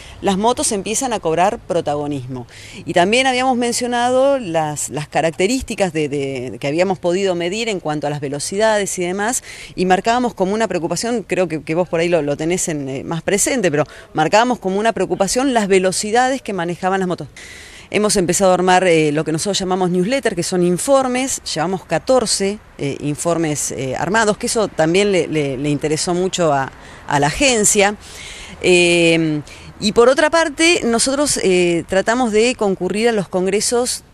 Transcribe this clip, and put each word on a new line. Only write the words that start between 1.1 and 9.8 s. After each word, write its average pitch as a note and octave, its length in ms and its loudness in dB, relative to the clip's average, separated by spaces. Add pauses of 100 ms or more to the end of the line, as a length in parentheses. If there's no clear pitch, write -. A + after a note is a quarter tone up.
a G#3 80 -2
cobrar F3 380 0
protagonismo. D3 880 -4 (400)
Y D#3+ 80 -4
también G#3 320 4
habíamos B3+ 320 2
mencionado B3 800 2
las, D#3+ 520 -2
las C#3+ 180 -8
características F#3 840 -2
de, D3+ 160 -2
de, C3 520 -6
que C#3+ 80 -4
habíamos F3 320 0
podido F#3 340 0
medir F3+ 340 -4
en G3 120 -2
cuanto D3+ 260 -4
a C#3+ 60 -4
las D3 80 -6
velocidades G3 800 -2
y - 20 -2
demás, G3+ 420 -4 (300)
y F3+ 140 -2